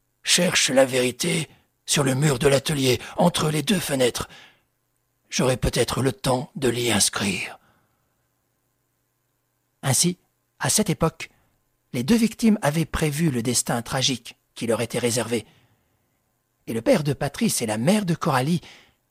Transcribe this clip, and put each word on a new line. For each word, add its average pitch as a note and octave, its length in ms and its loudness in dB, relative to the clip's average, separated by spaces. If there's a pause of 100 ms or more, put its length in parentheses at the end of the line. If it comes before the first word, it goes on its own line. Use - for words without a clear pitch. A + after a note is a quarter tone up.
(240)
cherche - 460 2
la C3 140 4
vérité D#3+ 640 -2 (380)
sur - 160 2
le C3 120 0
mur C#3 240 2
de C#3 100 2
l'atelier, C3+ 520 2 (160)
entre E3+ 320 2
les D3+ 140 0
deux F3+ 160 0
fenêtres. - 500 -2 (1000)
J'aurai C3 260 0
peut-être - 460 0
le C3 100 2
temps - 440 -2
de C3+ 120 -2
l'y A#2+ 240 0
inscrire. » - 680 -2 (2250)
Ainsi, E3+ 360 0 (400)
à C#3 100 -4
cette G#3 220 0
époque, - 400 -2 (640)
les B2 80 -2
deux G#3 140 2
victimes A3 440 2
avaient D3+ 240 0
prévu D#3 460 0
le A#2+ 120 -2
destin A#2+ 380 -2
tragique - 560 -4 (180)
qui - 120 -8
leur A2+ 160 0
était A#2+ 160 -4
réservé. A#2 480 -2 (1200)
Et A2+ 80 -6
le A2+ 80 -4
père F#3 220 4
de C#3+ 100 0
Patrice - 480 -2
et A#3 40 -2
la G#3+ 120 -2
mère G3 260 2
de E3+ 100 0
Coralie D3 460 0 (500)